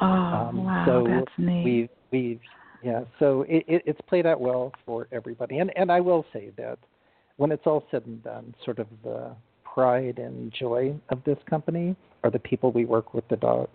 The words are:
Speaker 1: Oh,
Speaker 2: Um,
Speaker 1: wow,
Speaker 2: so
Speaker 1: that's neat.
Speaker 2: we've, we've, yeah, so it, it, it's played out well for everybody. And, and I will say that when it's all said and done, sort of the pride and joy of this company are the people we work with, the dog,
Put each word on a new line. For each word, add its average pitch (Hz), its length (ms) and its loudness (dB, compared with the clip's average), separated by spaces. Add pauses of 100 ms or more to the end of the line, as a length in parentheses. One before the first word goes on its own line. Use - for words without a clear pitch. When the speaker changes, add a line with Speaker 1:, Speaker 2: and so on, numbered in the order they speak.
Speaker 1:
Oh, 190 40 4
Speaker 2:
Um, 180 580 0
Speaker 1:
wow, 185 240 -2
Speaker 2:
so 123 200 4
Speaker 1:
that's 127 300 0
neat. 175 260 0
Speaker 2:
we've, 120 260 2 (220)
we've, 120 280 -2 (440)
yeah, 123 180 -2 (180)
so 139 240 6
it, 160 240 2
it, 170 180 2
it's 151 220 -4
played 175 180 2
out 160 140 2
well 127 320 -2 (140)
for 117 260 -6
everybody. 120 480 -6
And, 185 160 0
and 180 160 2
I 175 80 6
will 180 340 2
say 107 240 -12
that 117 200 -10 (600)
when 147 140 2
it's 147 140 -2
all 151 260 2
said 120 140 -4
and 113 180 -14
done, 117 400 -14
sort 113 160 -6
of 110 80 -8 (160)
the 120 320 -10 (300)
pride 127 540 0
and 120 380 -10
joy 127 380 -2 (140)
of 131 160 -4
this 143 120 0 (120)
company 170 440 -2 (300)
are 113 80 4
the 117 80 -2
people - 320 0
we 117 140 2
work 113 280 0
with, 117 140 -4
the 127 80 0
dog, 120 400 2